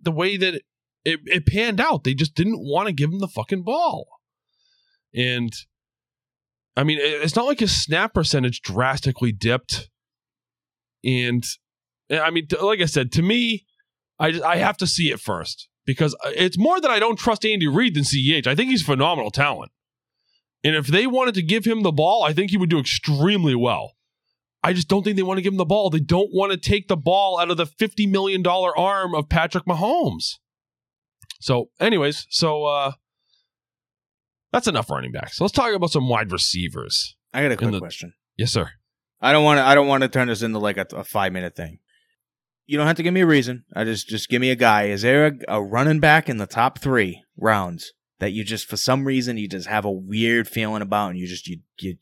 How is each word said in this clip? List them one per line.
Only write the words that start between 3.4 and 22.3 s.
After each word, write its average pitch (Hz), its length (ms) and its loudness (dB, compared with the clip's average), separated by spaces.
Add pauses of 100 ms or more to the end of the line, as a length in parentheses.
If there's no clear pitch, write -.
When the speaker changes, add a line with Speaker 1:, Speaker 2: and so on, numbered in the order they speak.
Speaker 1:
ball. 277 460 -2 (1040)
And, 123 380 -2 (1200)
I 131 80 0
mean, 151 140 0
it, 147 240 -2
it's 156 140 -2
not 240 100 0
like 285 140 -2
his 208 180 0
snap 175 360 -2
percentage 135 480 0
drastically 127 680 -2
dipped. - 580 -2 (1120)
And, 123 400 0 (640)
I 156 200 0
mean, 165 180 -2
t-, 170 100 -2
like 196 220 2
I 170 60 2
said, 135 260 0
to 165 100 2
me, 226 440 0 (520)
I 160 140 2
just, 165 120 -4
I 170 120 2
have 196 220 0
to 185 80 -2
see 160 240 0
it 113 100 -6
first. - 480 -8 (180)
Because 135 280 0 (120)
it's 175 320 0
more 330 220 4
that 302 100 2
I 220 80 2
don't 220 200 0
trust 220 280 0
Andy 202 200 0
Reid 196 280 2
than 143 100 2
C 139 140 0 (140)
E - 40 4
H. 131 100 0
I 131 80 2
think 240 140 0
he's 240 140 2
phenomenal 139 480 0
talent. 135 420 -2 (880)
And 156 140 2
if 147 120 -2
they 196 180 2
wanted 247 300 0
to 185 60 -2
give 196 220 0
him 226 180 0
the 175 100 2
ball, 175 320 2
I 151 100 0